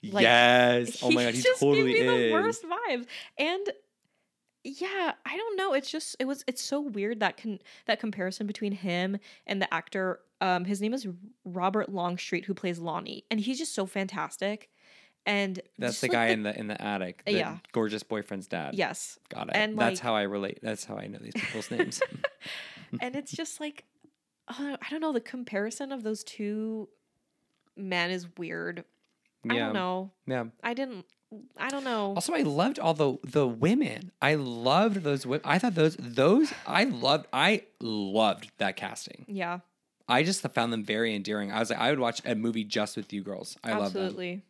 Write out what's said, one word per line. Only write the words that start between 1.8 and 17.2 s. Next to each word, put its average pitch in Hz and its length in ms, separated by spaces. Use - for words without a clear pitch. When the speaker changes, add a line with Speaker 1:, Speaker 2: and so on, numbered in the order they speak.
Speaker 1:
gave - 140
me 123 180
Speaker 2:
is. 113 40
Speaker 1:
the 110 40
worst - 320
vibes. 339 400
And 370 320
yeah, 359 480
I 294 120
don't 440 180
know. 381 180
It's 269 160
just, - 300
it 262 60
was, 277 200
it's 254 160
so 285 200
weird 214 400
that 196 160
con-, 214 220
that 214 160
comparison 202 440
between 208 280
him 185 440
and 196 140
the - 120
actor. 185 460
Um, 180 240
his 196 160
name 220 120
is 247 140
Robert 185 420
Longstreet, 180 560
who 196 100
plays 175 260
Lonnie, 170 520
and 226 80
he's 247 180
just 311 160
so 196 120
fantastic. 196 840
And 196 360
Speaker 2:
That's 123 140
Speaker 1:
just, - 80
Speaker 2:
the 127 80
Speaker 1:
like, - 40
Speaker 2:
guy 117 140
Speaker 1:
the 113 60
Speaker 2:
in 110 100
the, 104 160
in 110 80
the 107 140
attic. 98 440